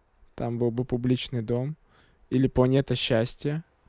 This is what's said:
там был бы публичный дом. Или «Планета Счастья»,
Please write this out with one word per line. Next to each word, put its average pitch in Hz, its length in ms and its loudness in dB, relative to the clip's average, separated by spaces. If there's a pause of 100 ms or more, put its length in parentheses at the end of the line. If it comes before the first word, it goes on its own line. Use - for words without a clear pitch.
(340)
там 120 220 -4
был 120 140 0
бы 123 140 -4
публичный 123 560 -2
дом. 123 340 -4 (540)
Или 127 180 2
«Планета 127 480 4
Счастья», 131 680 -2 (240)